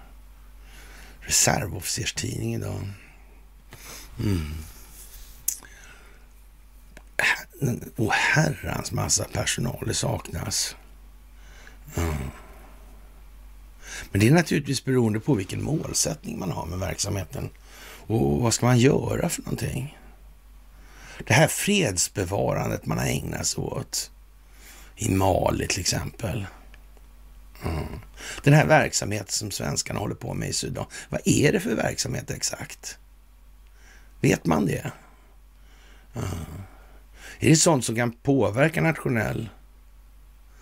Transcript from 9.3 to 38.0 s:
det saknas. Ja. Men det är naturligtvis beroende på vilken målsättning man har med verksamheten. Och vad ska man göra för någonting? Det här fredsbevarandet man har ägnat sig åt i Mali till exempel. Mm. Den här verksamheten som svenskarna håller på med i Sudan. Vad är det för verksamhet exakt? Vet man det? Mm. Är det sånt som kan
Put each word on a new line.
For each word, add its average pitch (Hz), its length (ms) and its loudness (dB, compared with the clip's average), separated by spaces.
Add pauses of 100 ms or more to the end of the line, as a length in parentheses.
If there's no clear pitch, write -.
det - 80 -2
saknas. - 840 -4 (1160)
Ja. 82 220 0 (1900)
Men 98 100 2
det 110 80 8
är 139 40 8
naturligtvis 160 520 2
beroende 113 360 4
på 143 140 2
vilken 101 280 -2
målsättning - 760 -2
man - 120 -4
har - 160 -4
med 90 120 -6
verksamheten. 98 720 -4 (560)
Och 139 340 2
vad 117 140 2
ska - 120 2
man 123 120 6
göra 123 500 4
för - 140 -6
någonting? - 560 -4 (1300)
Det 113 80 4
här 120 140 8
fredsbevarandet 107 1400 0
man 113 120 -2
har 123 80 0
ägnat - 400 -2
sig - 160 -4
åt - 480 -6 (840)
i 107 140 -2
Mali 95 560 2
till - 140 -2
exempel. 107 640 -4 (1200)
Mm. 80 360 -6 (440)
Den 139 100 8
här 151 120 8
verksamheten 110 640 2
som 107 180 -4
svenskarna - 500 -4
håller 113 140 -4
på - 200 -8
med 50 140 -4
i - 40 -6
Sudan. - 340 -4 (220)
Vad - 160 -4
är - 280 4
det 208 80 2
för 226 140 -2
verksamhet - 560 -4
exakt? - 680 -8 (1200)
Vet - 260 2
man 180 200 2
det? - 260 -4 (1200)
Mm. 107 140 -4 (1080)
Är - 100 4
det 160 80 10
sånt 156 280 6
som 113 120 -2
kan 120 160 2